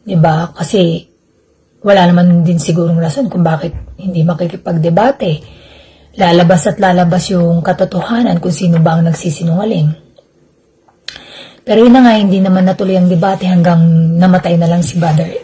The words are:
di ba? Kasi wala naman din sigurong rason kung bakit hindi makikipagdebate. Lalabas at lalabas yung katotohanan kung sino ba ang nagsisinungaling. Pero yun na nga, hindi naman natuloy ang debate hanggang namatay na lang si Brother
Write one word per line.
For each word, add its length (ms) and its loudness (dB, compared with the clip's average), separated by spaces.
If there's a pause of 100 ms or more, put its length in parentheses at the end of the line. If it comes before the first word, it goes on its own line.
di 160 -6
ba? 320 0
Kasi 560 -4 (800)
wala 240 4
naman 320 4
din 160 0
sigurong 400 -2
rason 320 -4
kung 160 -2
bakit 320 -4 (240)
hindi 240 -2
makikipagdebate. 1200 -2 (720)
Lalabas 480 2
at 160 -4
lalabas 480 0
yung 320 0
katotohanan 800 -2
kung 120 -4
sino 280 0
ba 160 2
ang 120 0
nagsisinungaling. 960 -4 (1600)
Pero 200 4
yun 80 6
na 80 6
nga, 160 4
hindi 240 0
naman 240 2
natuloy 320 0
ang 120 2
debate 360 0
hanggang 360 2 (360)
namatay 400 2
na 120 0
lang 120 0
si 200 -4
Brother 320 -2 (100)